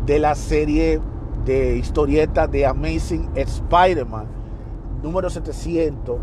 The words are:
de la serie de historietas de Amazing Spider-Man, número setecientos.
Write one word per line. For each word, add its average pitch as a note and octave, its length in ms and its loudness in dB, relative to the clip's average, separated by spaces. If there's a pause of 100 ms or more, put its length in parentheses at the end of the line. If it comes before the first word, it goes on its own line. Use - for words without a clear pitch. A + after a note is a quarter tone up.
de C#3+ 140 4
la D3+ 160 2
serie D#3 640 2 (420)
de B2+ 340 2
historietas D3+ 720 2
de C#3 160 2
Amazing D#3 720 0
Spider-Man, C3+ 920 2 (760)
número F3+ 260 -2
setecientos. D3 920 -2